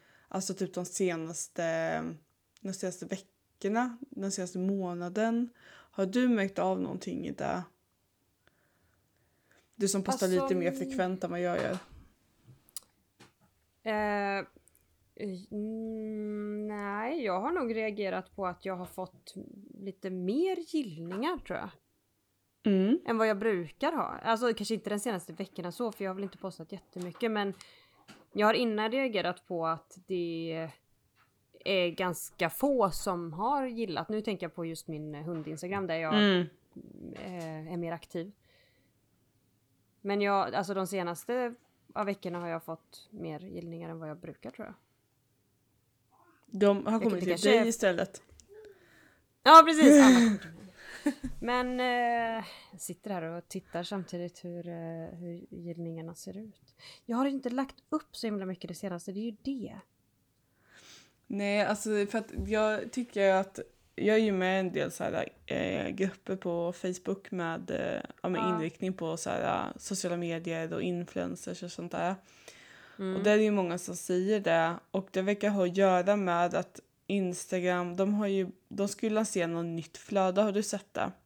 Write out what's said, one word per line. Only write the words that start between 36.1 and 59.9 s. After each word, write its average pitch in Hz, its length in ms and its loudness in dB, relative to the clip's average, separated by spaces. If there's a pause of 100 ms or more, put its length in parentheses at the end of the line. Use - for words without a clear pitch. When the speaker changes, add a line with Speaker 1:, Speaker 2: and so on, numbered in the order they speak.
Speaker 1:
Mm. 196 340 6 (680)
Speaker 2:
eh, 160 580 -10
är 175 40 -4
mer 170 140 -4
aktiv. 170 400 -8 (1700)
Men 202 200 0
jag, 202 340 2
alltså 196 180 -2
de 190 140 -2
senaste 202 640 -4 (400)
av 208 120 -4
veckorna 190 340 -6
har 175 80 -6
jag 165 160 -6
fått - 480 -14
mer 165 280 -10
gillningar 170 500 -12
än 165 100 -10
vad 160 100 -10
jag 151 100 -10
brukar, 165 320 -14
tror - 160 -14
jag. 185 80 -16 (1700)
Speaker 1:
De 202 400 4
har 214 80 0
Speaker 2:
Jag 226 100 2
Speaker 1:
kommit 226 100 4
Speaker 2:
det 180 60 -2
Speaker 1:
till 180 100 -2
Speaker 2:
kanske 180 200 4
Speaker 1:
dig 220 80 10
Speaker 2:
är 233 80 6
Speaker 1:
istället. 185 560 0 (1200)
Speaker 2:
Ja, 320 220 12
precis. 302 380 12
Alla 262 120 12
Speaker 1:
<laughs> - 0 -
Speaker 2:
kommer 226 220 6
till 160 120 -10
mig. 165 100 -18 (800)
Men, 247 400 0
eh, 240 680 2 (260)
jag 180 100 -16
sitter - 300 -10
här 180 120 -4
och 170 240 -8
tittar - 360 -8
samtidigt 175 640 -8
hur, 175 220 -10
eh, 165 520 -10
hur 175 300 -12
gillningarna 165 640 -10
ser 190 220 -14
ut. - 380 -18 (300)
Jag 233 120 -2
har 262 80 2
inte 277 240 -2
lagt 262 260 -4 (140)
upp - 260 -4
så - 120 -6
himla 202 180 -4
mycket 185 220 -8
det 175 80 -8
senaste, 180 360 -8
det 190 80 -8
är 226 120 -6
ju 208 120 -10
det. 262 320 -6 (1500)